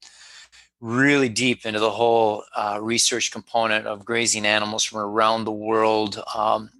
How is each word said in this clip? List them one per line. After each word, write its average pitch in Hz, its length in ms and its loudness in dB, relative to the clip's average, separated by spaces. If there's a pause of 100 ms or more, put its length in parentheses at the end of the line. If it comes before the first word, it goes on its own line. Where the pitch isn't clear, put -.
(800)
really 131 500 4
deep 117 360 -2
into 107 140 -2
the 110 120 2
whole, 110 520 2 (120)
uh, 104 260 -4
research 113 500 -2
component 110 540 -2
of 104 200 -8
grazing 113 400 -2
animals 107 380 0
from 110 160 -6
around 110 460 0
the 107 60 -4
world. 110 720 0 (100)
Um, 110 460 -2